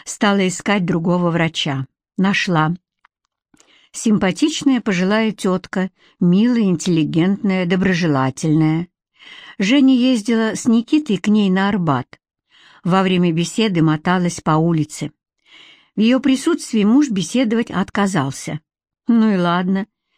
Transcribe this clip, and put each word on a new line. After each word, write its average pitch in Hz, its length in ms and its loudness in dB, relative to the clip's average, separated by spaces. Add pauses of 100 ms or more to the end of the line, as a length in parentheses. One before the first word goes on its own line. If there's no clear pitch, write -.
Стала 202 420 0
искать 190 380 -2
другого 175 460 0
врача. 160 560 -2 (300)
Нашла. 180 580 0 (1160)
Симпатичная 233 880 0
пожилая 208 520 0
тётка, 185 580 -4 (300)
милая, 220 420 2
интеллигентная, 180 1040 0
доброжелательная. 160 1200 0 (720)
Женя 262 380 4
ездила 226 580 0
с - 120 -6
Никитой 233 500 0
к - 100 -6
ней 208 240 2
на 190 180 0
Арбат. 156 520 -4 (640)
Во 190 180 2
время 180 300 2
беседы 170 500 0
моталась 170 580 0
по 165 120 -2
улице. 156 580 -2 (840)
В 196 40 -2
её 240 200 4
присутствии 262 640 0
муж 262 260 4
беседовать 226 600 -2
отказался. 180 880 -4 (460)
Ну 220 280 2
и - 20 0
ладно, 180 500 -2 (320)